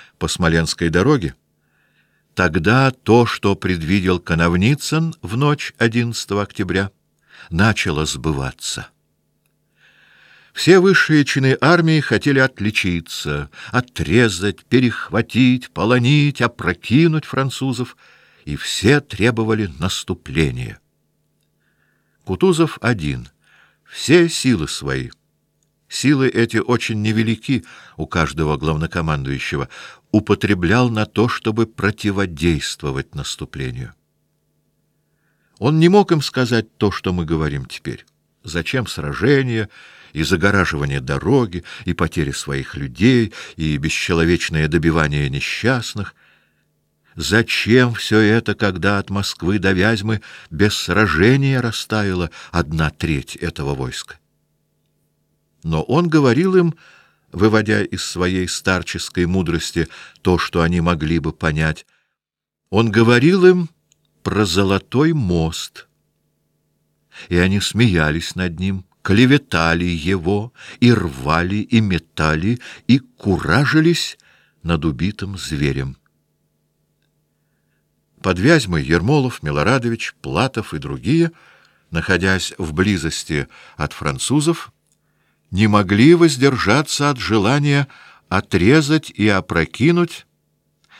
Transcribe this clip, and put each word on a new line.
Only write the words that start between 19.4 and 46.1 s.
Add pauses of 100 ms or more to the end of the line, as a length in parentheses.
наступления. (1400)
Кутузов
один, (540)
все
силы
свои, (800)
силы
эти
очень
невелики (340)
у
каждого
главнокомандующего, (420)
употреблял
на
то,
чтобы
противодействовать
наступлению. (1600)
Он
не
мог
им
сказать
то,
что
мы
говорим
теперь. (380)
Зачем
сражение (420)
и
загораживание
дороги, (220)
и
потери
своих
людей, (220)
и
бесчеловечное
добивание
несчастных? (1000)